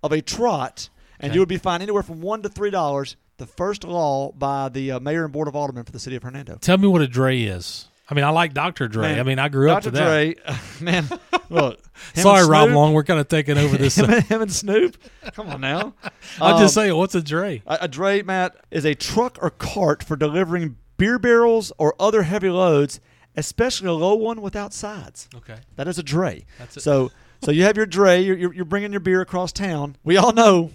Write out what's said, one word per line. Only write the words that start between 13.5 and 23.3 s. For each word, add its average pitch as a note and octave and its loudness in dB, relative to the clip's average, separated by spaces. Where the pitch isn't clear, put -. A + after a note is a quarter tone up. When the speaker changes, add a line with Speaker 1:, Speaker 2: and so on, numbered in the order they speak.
Speaker 2:
over C#3+ 2
this, C3+ 2
Speaker 1:
<laughs> - 2
Him G#3 4
Speaker 2:
uh, A3+ 6
Speaker 1:
and, A#3 4
him A3 -2
and G#3 -4
Snoop. G#3+ 0
Come G#3+ -14
on C3+ -10
now. D#3+ -4
Speaker 2:
<laughs> - -20
I'm E3+ 4
just G3 6
Speaker 1:
Um, G#3+ 2
Speaker 2:
saying, F#3 2
what's F#3 -2
a E3+ -2
dray? D#3 -6
Speaker 1:
A, D#3 -4
a F3+ -6
dray, G3 -2
Matt, F#3 -4
is D3+ -4
a D3+ 0
truck - -4
or E3+ 0
cart - -4
for D#3 -6
delivering D#3+ -2
beer A#3 2
barrels A#3 4
or D#3 2
other G#3 2
heavy F#3 -2
loads, E3+ 2